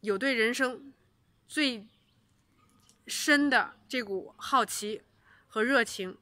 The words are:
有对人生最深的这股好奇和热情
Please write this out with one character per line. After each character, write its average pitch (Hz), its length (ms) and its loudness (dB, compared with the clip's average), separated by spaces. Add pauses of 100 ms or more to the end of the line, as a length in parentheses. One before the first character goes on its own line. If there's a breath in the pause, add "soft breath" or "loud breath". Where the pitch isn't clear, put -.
有 202 180 -2
对 269 160 0
人 226 180 2
生 254 400 -4 (540)
最 247 400 -2 (1200)
深 285 440 2
的 233 260 0 (120)
这 254 140 -4
股 190 340 -8
好 254 280 2
奇 - 380 -8 (440 soft breath)
和 214 160 -2
热 247 220 4
情 185 380 -10